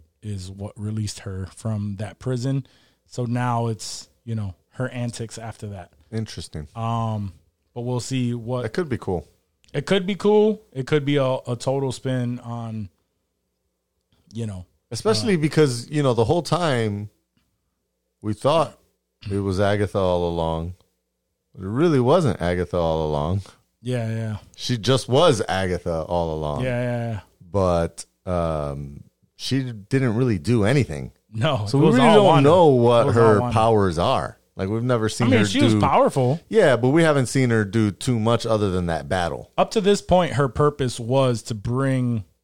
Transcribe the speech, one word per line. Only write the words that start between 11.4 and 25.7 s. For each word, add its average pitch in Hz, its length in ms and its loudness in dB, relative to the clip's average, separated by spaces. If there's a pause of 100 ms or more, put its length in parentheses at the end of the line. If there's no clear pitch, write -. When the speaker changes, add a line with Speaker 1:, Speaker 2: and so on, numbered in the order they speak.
Speaker 1:
a 123 80 -4
total 131 380 -4
spin 123 480 -4
on, 113 480 -10 (1400)
you 113 140 -8
know, 92 180 -10 (260)
Speaker 2:
Especially 214 440 0
Speaker 1:
uh, 165 40 2
Speaker 2:
because, 143 520 2
you 147 120 -2
know, 131 120 4
the 113 100 4
whole 160 180 0
time 117 680 -2 (1120)
we 104 120 -4
thought 147 420 0 (540)
it 98 80 -2
was 98 220 -2
Agatha 101 380 0
all 90 300 0
along. 82 460 -4 (800)
But 95 100 -16
it 95 40 -8
really 139 320 2
wasn't 135 400 2
Agatha 90 380 -2
all 80 280 -2
along. 78 360 -4 (400)
Speaker 1:
Yeah, 120 260 -6
yeah. 113 280 -8 (200)
Speaker 2:
She - 220 -6
just 120 300 -2
was 135 400 2
Agatha 90 540 -2